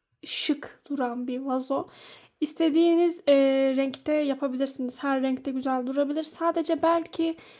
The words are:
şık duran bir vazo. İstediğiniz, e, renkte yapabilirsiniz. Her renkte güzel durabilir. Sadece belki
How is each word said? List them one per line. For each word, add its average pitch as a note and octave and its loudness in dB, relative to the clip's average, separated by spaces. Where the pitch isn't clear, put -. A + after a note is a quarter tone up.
şık - -4
duran B3 -4
bir B3+ -4
vazo. C4+ -2
İstediğiniz, E4 2
e, C#4+ 8
renkte C4+ -2
yapabilirsiniz. C4+ -2
Her C4+ 0
renkte C4 -2
güzel B3+ -2
durabilir. C#4+ 0
Sadece E4 0
belki E4 0